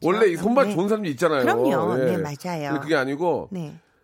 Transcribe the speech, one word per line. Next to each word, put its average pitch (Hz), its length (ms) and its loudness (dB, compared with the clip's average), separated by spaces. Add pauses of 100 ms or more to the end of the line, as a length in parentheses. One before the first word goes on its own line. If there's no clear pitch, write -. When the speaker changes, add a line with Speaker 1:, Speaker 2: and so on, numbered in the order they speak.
Speaker 1:
원래 202 300 4
이 165 40 -2
손맛 233 340 2
Speaker 2:
네. 208 40 -2
Speaker 1:
좋은 185 160 0
사람도 214 220 -2
있잖아요. 147 320 0
Speaker 2:
그럼요. 123 560 2
Speaker 1:
예. 135 60 0
Speaker 2:
네, - 120 0
맞아요. 151 540 -6
Speaker 1:
근데 143 100 -2
그게 151 140 -2
아니고 139 560 -2
Speaker 2:
네. 165 280 -10 (240)